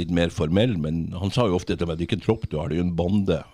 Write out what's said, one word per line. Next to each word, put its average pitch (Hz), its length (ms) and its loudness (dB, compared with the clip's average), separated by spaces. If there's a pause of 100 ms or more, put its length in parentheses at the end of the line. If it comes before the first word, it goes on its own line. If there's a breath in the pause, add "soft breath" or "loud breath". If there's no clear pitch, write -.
litt 85 100 -2
mer 85 160 4
formell, 95 480 2
men 80 300 -2 (100)
han 95 160 -2
sa 120 140 2
jo 90 100 2
ofte 90 180 -2
til 82 120 -2
meg, 80 100 -4
«Det 87 60 -2
er - 80 -4
ikke 92 80 0
en - 80 -8
tropp 110 180 0
du 76 140 -6
har, 82 100 -4
det 78 60 0
er 90 80 2
jo - 20 0
en 87 100 -2
bande.» 90 440 2 (140)